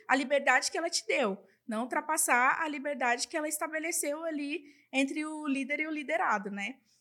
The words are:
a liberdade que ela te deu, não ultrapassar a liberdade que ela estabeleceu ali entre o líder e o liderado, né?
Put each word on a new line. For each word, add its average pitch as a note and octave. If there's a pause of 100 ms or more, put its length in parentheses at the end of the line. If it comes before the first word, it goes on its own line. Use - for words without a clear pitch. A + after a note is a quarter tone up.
a B3+
liberdade C#4
que G4+
ela E4+
te -
deu, G#3+ (300)
não A3
ultrapassar D4
a D#4+
liberdade C4+
que -
ela D4+
estabeleceu D#4
ali D4+ (300)
entre C#4
o D#4
líder C4+
e D#4
o D#4+
liderado, C#4+
né? G3+ (240)